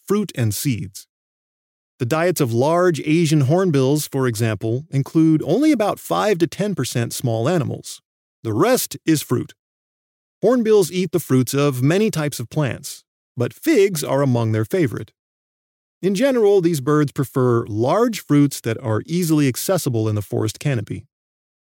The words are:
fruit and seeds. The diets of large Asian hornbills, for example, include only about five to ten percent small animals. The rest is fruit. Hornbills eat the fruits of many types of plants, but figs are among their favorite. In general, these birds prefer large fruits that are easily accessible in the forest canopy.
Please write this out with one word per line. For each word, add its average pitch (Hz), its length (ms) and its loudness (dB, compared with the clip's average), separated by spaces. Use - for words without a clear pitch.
fruit 208 280 -2
and 113 200 -2
seeds. - 520 -6
The 123 80 -4
diets 165 340 0
of 120 120 0
large 160 480 2
Asian 156 420 2
hornbills, 143 640 2
for 131 220 -2
example, 113 600 -2
include 156 540 2
only 254 300 2
about 202 260 -2
five 185 400 0
to 175 80 2
ten 196 300 -4
percent 120 360 -4
small 117 360 -2
animals. 135 520 -4
The 113 80 -4
rest 214 520 0
is 156 160 2
fruit. - 320 -4
Hornbills 214 520 2
eat 185 180 -2
the 175 80 -2
fruits 131 360 0
of 139 280 0
many 190 260 2
types 151 300 -4
of 120 100 -10
plants, - 540 -6
but 123 160 -2
figs 196 520 2
are 135 180 0
among 117 300 0
their 110 120 0
favorite. 139 480 -2
In 196 140 0
general, 214 460 4
these 165 200 0
birds 147 300 2
prefer 123 560 0
large 165 540 0
fruits 143 400 2
that 113 200 -4
are 107 240 -2
easily 160 440 0
accessible 120 600 -2
in 107 60 -2
the 104 80 -2
forest 110 380 -4
canopy. - 440 -6